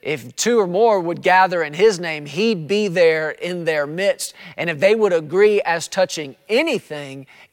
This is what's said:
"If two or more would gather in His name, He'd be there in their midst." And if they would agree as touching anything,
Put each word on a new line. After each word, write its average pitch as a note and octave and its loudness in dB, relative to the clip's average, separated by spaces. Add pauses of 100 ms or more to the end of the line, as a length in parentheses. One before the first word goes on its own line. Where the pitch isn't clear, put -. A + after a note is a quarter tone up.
"If B2+ -8
two A#3 0
or G3 2
more G3+ 2
would E3+ -6
gather F3+ 4
in D3 -6
His F#3 4
name, D#3 -8
He'd E3+ -2
be G#3 0
there D#3+ 2
in F3 -8
their D3+ 0
midst." F3 -4 (220)
And E3+ -4
if D3+ -6
they G3+ 4
would G#3 2
agree F#3 2
as E3 -4
touching D#3+ -4 (120)
anything, D3+ -4 (260)